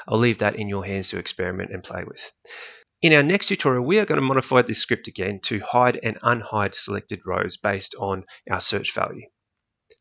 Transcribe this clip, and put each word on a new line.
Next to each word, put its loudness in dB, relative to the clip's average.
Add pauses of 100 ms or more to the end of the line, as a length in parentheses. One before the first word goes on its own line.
I'll 2
leave 4
that 0
in -6
your -4
hands -4
to -4
experiment -6
and -10
play -10
with. -16 (680)
In 8
our 8
next 2
tutorial, 2
we 2
are 4
gonna 0
modify 4
this 2
script -2
again -4
to -2
hide 2
and -4
unhide 0
selected -6
rows -2
based -2
on -4 (240)
our -2
search -2
value. -4 (760)